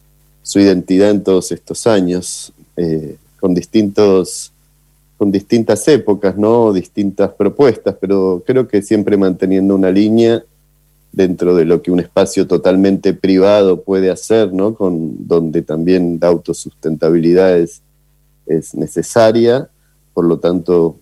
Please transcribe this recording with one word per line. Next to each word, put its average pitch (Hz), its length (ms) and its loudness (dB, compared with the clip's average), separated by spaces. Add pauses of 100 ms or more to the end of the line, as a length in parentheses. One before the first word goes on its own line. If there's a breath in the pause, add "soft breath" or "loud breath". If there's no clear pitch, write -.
(440)
su - 160 -2
identidad 95 500 2
en 104 140 0
todos 92 280 0
estos - 360 -12
años, 92 640 -2 (240)
eh, 80 380 -4 (240)
con 92 140 0
distintos, 101 1000 0 (680)
con 101 140 0
distintas 107 560 0
épocas, 101 500 0
¿no? 110 340 2
Distintas 98 600 -4
propuestas, 104 680 0
pero 92 460 -2
creo 127 220 0
que 101 140 0
siempre 101 360 0
manteniendo 95 580 0
una 95 160 2
línea 113 520 2 (680)
dentro 90 440 0
de 85 80 4
lo 82 180 0
que 90 100 -4
un 90 80 2
espacio 95 460 -2
totalmente 95 680 0
privado 95 680 2
puede 95 280 -2
hacer, 104 420 -2
¿no? 95 220 -2
Con, 87 540 -6
donde 82 340 -2
también 85 580 -2
la 85 80 0
autosustentabilidad 85 1300 0
es, 85 240 -4 (680)
es 80 260 -4
necesaria, 113 960 0 (440)
por 85 120 -2
lo 82 140 0
tanto 85 640 0